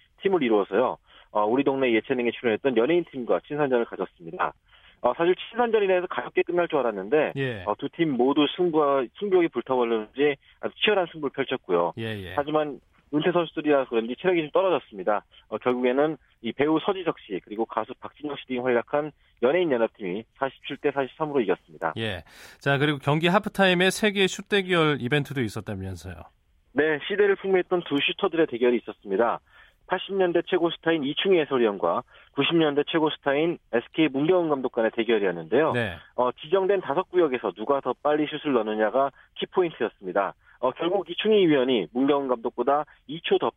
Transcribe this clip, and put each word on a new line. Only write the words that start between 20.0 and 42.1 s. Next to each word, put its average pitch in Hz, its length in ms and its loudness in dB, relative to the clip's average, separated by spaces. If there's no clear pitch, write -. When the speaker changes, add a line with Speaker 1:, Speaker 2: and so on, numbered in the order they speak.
Speaker 1:
사십칠 - 400 -8
대 143 140 -2
사십삼으로 139 480 -4
이겼습니다. 85 580 -4
Speaker 2:
예. 90 240 -6
자, 139 180 2
그리고 147 200 0
경기 156 280 0
하프타임에 185 640 2
세계 196 380 0
슛 - 200 -10
대결 175 520 2
이벤트도 135 420 -2
있었다면서요? 95 720 -8
Speaker 1:
네, 147 340 0
시대를 196 280 2
풍미했던 180 500 0
두 143 140 -2
슈터들의 165 460 0
대결이 123 320 0
있었습니다. 101 640 -2
팔십 185 260 -6
년대 175 320 2
최고 170 240 0
스타인 160 340 -2
이충희 175 360 2
해설위원과 104 600 0
구십 139 220 0
년대 147 300 4
최고 156 240 0
스타인 147 480 -2
에스케이 151 360 0
문경은 156 400 2
감독 131 240 -2
간의 110 200 0
대결이었는데요. 104 800 0
Speaker 2:
네. 107 240 -2
Speaker 1:
어, 123 180 0
지정된 190 480 0
다섯 156 300 -2
구역에서 127 420 0
누가 135 280 -2
더 127 120 -4
빨리 151 240 0
슛을 147 280 -4
넣느냐가 110 560 0
키포인트였습니다. 98 1000 -2
어, 127 100 0
결국 175 400 -4
이충희 202 380 2
위원이 127 440 2
문경은 139 360 0